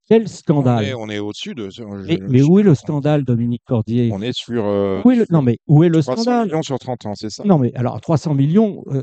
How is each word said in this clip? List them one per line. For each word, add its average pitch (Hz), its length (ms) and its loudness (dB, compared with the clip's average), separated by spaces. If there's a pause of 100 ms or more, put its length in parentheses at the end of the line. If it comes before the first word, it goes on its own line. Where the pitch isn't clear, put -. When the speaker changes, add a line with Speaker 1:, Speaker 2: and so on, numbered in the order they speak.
Speaker 1:
Quel 220 200 4
scandale. » 123 560 0
Speaker 2:
On 139 40 -4
est, 131 60 -4
on 110 140 -8
est 104 100 -4
au-dessus 104 380 -8
de 101 120 -8
ce, 117 140 -14
je, 98 240 -12
Speaker 1:
Mais, 165 100 -2
Speaker 2:
je 190 120 -6
Speaker 1:
mais 131 140 6
où 175 180 6
est - 20 4
le 202 80 6
Speaker 2:
comprends. - 160 2
Speaker 1:
scandale, 147 380 -2
Dominique 120 420 -2
Cordier ? 117 460 0
Speaker 2:
On 101 100 -6
est 123 100 -4
sur, 117 320 -4
euh, 101 400 0
Speaker 1:
Où 247 60 8
est 254 60 2
le, 220 80 2
Speaker 2:
sur - 100 -6
Speaker 1:
non, 151 80 2
mais 120 140 0 (100)
où 147 160 6
est 180 60 6
le 160 120 2
Speaker 2:
trois 131 140 -2
cents 226 80 -6
Speaker 1:
scandale ? 233 240 0
Speaker 2:
millions 160 160 -4
sur 131 160 -6
trente 123 280 -10
ans, 104 100 -8
c'est 110 120 -10
ça ? - 140 -14
Speaker 1:
Non, 196 160 2
mais 120 160 0
alors, 120 260 -6
trois 165 160 -2
cents 151 180 -2
millions, 170 520 0
euh, 135 160 -6